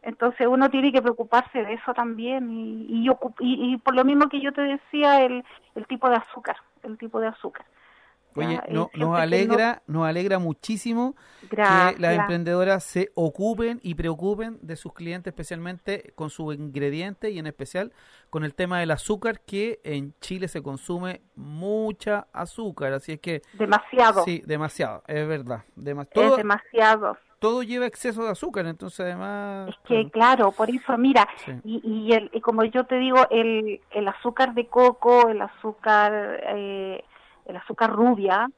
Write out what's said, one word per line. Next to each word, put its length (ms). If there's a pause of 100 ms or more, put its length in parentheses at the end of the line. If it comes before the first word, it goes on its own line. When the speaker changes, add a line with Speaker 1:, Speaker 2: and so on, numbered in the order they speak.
Speaker 1:
Entonces 440
uno 220
tiene 240
que 80
preocuparse 640
de 80
eso 220
también 560
y, 340 (200)
y, 40
ocup-, 320
y, 320
y 60
por 160
lo 100
mismo 240
que 140
yo 100
te 80
decía, 640
el, 180 (320)
el 120
tipo 240
de 60
azúcar, 400 (260)
el 160
tipo 220
de 80
azúcar. 360 (720)
Speaker 2:
Oye, 200
Speaker 1:
Ya, 80
Speaker 2:
no, 0
Speaker 1:
hay 100
Speaker 2:
nos 160
Speaker 1:
gente 80
que 80
no 80 (400)
Speaker 2:
alegra, 320
nos 200
alegra 340
muchísimo 760 (260)
que 160
Speaker 1:
Gracias. 440
Speaker 2:
las 140
emprendedoras 680
se 300
ocupen 680
y 120
preocupen 680
de 160
sus 160
clientes, 400
especialmente 840
con 120
sus 260
ingredientes 800
y 60
en 80
especial 460 (360)
con 160
el 100
tema 260
del 100
azúcar, 500
que 440
en 360
Chile 280
se 140
consume 600 (140)
mucha 960
azúcar, 600
así 200
es 80
que 200 (140)
Speaker 1:
Demasiado. 680
Speaker 2:
Sí, 200
demasiado, 600
es 200
verdad. 360 (140)
Dema-, 280
Speaker 1:
Es 60
Speaker 2:
todo, 260
Speaker 1:
demasiado. 800 (220)
Speaker 2:
todo 240
lleva 240
exceso 380
de 60
azúcar, 360
entonces 320
además 680
Speaker 1:
Es 80 (100)
que, 220
Speaker 2:
claro. 20
Speaker 1:
claro, 420
por 180
eso, 280
mira, 300 (160)
Speaker 2:
Sí. 80 (100)
Speaker 1:
y, 220
y 300
el, 180
y 80
como 240
yo 200
te 120
digo, 220 (120)
el, 500 (120)
el 160
azúcar 460
de 120
coco, 640
el 120
azúcar, 1080
eh, 560 (420)
el 100
azúcar 360
rubia 640